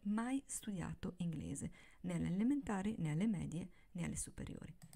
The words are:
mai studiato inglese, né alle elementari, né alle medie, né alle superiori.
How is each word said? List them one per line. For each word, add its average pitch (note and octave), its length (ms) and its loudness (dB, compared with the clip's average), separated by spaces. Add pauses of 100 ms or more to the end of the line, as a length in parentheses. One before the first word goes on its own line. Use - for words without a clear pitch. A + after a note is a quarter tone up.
mai A#3 420 2
studiato F3 720 -4
inglese, E3+ 540 -2 (320)
né F3+ 140 0
alle D#3+ 100 2
elementari, G#3+ 720 2
né D#3 120 2
alle E3 160 4
medie, E3 440 0 (220)
né E3+ 120 -2
alle D#3 120 -2
superiori. - 600 -8 (200)